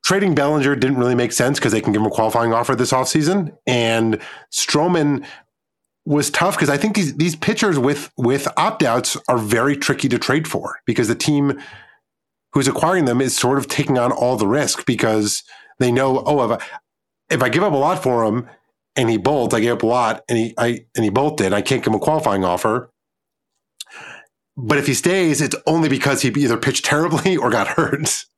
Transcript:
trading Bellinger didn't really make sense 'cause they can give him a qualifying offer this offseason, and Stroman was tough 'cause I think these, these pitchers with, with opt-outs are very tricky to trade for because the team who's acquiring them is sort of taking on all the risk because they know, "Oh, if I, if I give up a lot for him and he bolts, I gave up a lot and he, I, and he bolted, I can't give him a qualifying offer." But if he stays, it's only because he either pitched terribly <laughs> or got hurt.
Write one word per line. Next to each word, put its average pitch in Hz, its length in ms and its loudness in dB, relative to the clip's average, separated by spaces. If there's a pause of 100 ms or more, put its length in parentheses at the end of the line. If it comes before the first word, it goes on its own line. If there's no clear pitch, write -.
trading 196 300 2
Bellinger 143 420 2
didn't 131 220 0
really 123 160 2
make 120 180 0
sense 135 280 0
'cause 113 120 0
they 110 100 0
can 107 120 0
give 107 80 2
him 107 60 2
a - 20 2
qualifying 113 420 0
offer 120 240 0
this 120 160 0
offseason, 151 640 0 (120)
and 113 520 2 (320)
Stroman 156 720 0 (800)
was 147 280 0
tough 180 260 0
'cause 147 120 2
I 143 80 2
think 208 180 0
these, 165 220 -2
these 170 180 0
pitchers 208 420 0
with, 143 400 -2
with 135 300 0 (100)
opt-outs 151 600 0 (100)
are 127 100 2
very 117 400 0
tricky 139 320 -2
to 123 80 0
trade 156 300 -2
for - 400 -8
because 113 220 0
the 117 40 0
team 143 480 0 (920)
who's 139 140 2
acquiring 160 380 2
them 123 160 2
is 131 160 0
sort 135 220 2
of 120 80 -6
taking - 320 -2
on 120 120 2
all 123 240 0
the 104 120 0
risk 113 400 0
because 110 560 0 (340)
they 123 140 2
know, 131 340 0
"Oh, 135 260 0
if 110 80 -2
I, - 60 -12 (640)
if 131 140 0
I 127 60 2
give 143 120 2
up 196 120 2
a 139 40 2
lot 156 240 0
for 120 220 2
him 113 260 -2 (460)
and 117 160 2
he 110 60 2
bolts, 117 360 0
I 117 60 2
gave 117 140 2
up 110 100 -2
a - 20 0
lot 113 420 0
and 120 120 0
he, 113 180 -4
I, 120 280 -2 (100)
and 113 80 0
he 104 80 2
bolted, 117 420 0
I 101 80 0
can't 127 220 -2
give 110 100 0
him 101 60 0
a - 40 -6
qualifying 107 400 0
offer." 110 460 0 (1700)
But 135 220 0
if 139 80 -2
he 135 80 0
stays, 170 440 2
it's - 160 -2 (120)
only 156 220 2
because 135 340 0
he 127 60 2
either 143 280 0
pitched - 280 -2
terribly 160 520 0
<laughs> - 0 -
or 117 140 0
got 101 160 0
hurt. - 580 -2 (120)